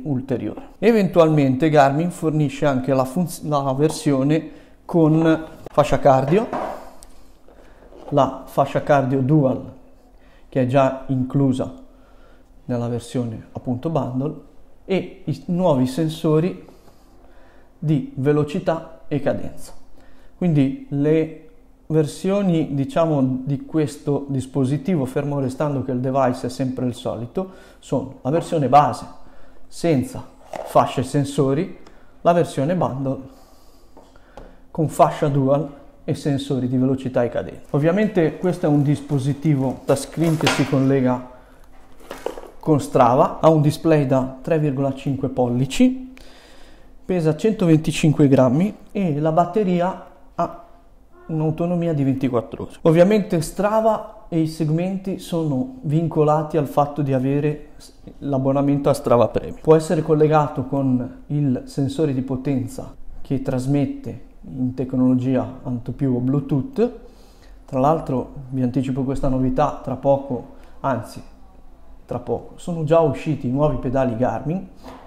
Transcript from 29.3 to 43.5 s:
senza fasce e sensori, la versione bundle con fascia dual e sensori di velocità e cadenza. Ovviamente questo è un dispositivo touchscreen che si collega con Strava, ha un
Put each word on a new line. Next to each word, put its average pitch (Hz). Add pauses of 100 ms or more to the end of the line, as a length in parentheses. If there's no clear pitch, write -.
senza - (420)
fasce 135
e 131
sensori, 139 (420)
la 165
versione 165
bundle 135 (1500)
con 156
fascia 151
dual 143 (360)
e 160
sensori 139
di 127
velocità 131
e 120
cadenza. -
Ovviamente 165
questo 180
è -
un 147
dispositivo 135
touchscreen 165
che -
si -
collega 131 (1300)
con 156
Strava, 135
ha 160
un 156